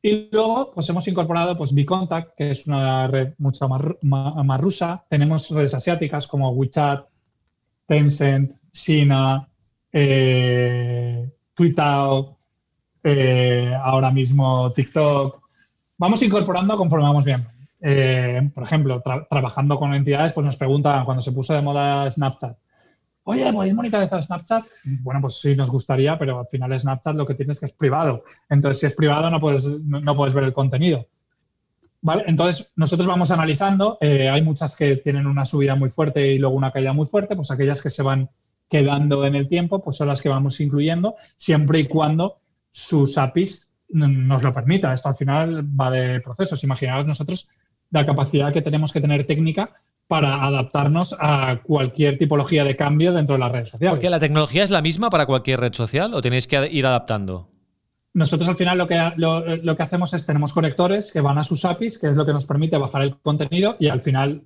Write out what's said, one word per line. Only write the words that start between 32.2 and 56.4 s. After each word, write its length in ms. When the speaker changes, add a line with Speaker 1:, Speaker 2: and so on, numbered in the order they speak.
Speaker 1:
Entonces, 500
nosotros 300
vamos 240
analizando. 720
Eh, 280
hay 140
muchas 340
que 200
tienen 300
una 180
subida 300
muy 160
fuerte 420
y 60
luego 160
una 160
caída 220
muy 140
fuerte. 280
Pues 160
aquellas 320
que 80
se 120
van 280
quedando 540
en 100
el 140
tiempo, 340
pues 140
son 120
las 140
que 60
vamos 320
incluyendo, 540
siempre 440
y 60
cuando 520
sus 440
apis 560
n-, 160
nos 340
lo 100
permita. 400
Esto 160
al 80
final 480
va 120
de 300
procesos. 440
Imaginaos 420
nosotros 420
la 140
capacidad 480
que 100
tenemos 300
que 80
tener 260
técnica 440
para 360
adaptarnos 760
a 440
cualquier 560
tipología 460
de 120
cambio 360
dentro 220
de 60
las 120
redes 180
sociales. 220
Speaker 2:
¿Porque 180
la 100
tecnología 420
es 80
la 120
misma 280
para 160
cualquier 340
red 120
social 420
o 80
tenéis 240